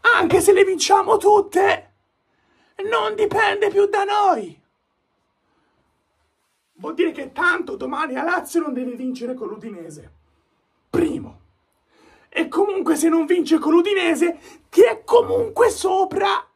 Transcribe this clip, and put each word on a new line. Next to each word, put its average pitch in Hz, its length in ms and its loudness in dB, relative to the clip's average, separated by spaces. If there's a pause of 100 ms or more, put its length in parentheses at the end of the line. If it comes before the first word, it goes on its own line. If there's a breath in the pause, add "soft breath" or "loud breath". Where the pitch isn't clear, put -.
anche 370 400 2
se 403 120 4
le 381 100 6
vinciamo 381 540 2
tutte, 392 760 2 (960)
non 427 260 -2
dipende 415 540 0
più 403 180 2
da 403 160 0
noi. 381 580 -2 (2000)
Vuol 302 200 -12
dire 330 180 -2
che 269 200 -14
tanto 349 440 -4
domani 269 400 -6
a 269 80 -6
Lazio 339 380 -2
non 294 120 -6
deve 247 220 -8
vincere 254 380 -8
con 208 140 -10
l'Udinese. 190 640 -16 (760)
Primo. - 520 -4 (880 soft breath)
E - 180 -4
comunque 381 480 0
se 320 140 0
non 320 160 2
vince 320 320 2
con 311 160 0
l'Udinese, 349 680 0 (300 loud breath)
ti - 120 6
è 453 220 4
comunque 480 680 2
sopra. 381 880 -2